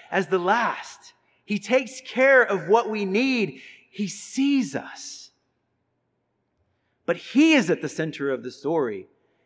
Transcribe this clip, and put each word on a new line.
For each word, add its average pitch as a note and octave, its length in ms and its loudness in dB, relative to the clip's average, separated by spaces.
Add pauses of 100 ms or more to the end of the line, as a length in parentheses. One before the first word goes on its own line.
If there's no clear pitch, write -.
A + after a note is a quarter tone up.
as F#3 160 0
the F#3 140 0
last. G3+ 720 -2 (320)
He G#3 140 -4
takes A#3+ 420 -2
care C4 400 4
of F#3+ 260 -2
what A3 220 4
we G#3+ 160 -4
need. A3+ 560 0 (300)
He G3+ 160 -6
sees C4+ 680 -2
us. - 540 -12 (1800)
But E3+ 120 -2
he D#4 360 4
is G#3+ 160 4
at E3 140 0
the D3 60 -6
center C#3+ 420 -4
of B2 100 -4
the B2 80 -12
story B2+ 560 -4 (400)